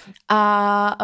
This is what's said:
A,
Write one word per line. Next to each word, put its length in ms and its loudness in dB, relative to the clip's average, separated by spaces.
A, 760 0